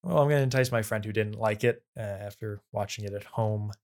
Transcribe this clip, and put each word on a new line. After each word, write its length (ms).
Well, 160
I'm 100
gonna 120
entice 300
my 120
friend 220
who 80
didn't 260
like 240
it, 220
uh, 40
after 600
watching 320
it 80
at 120
home, 460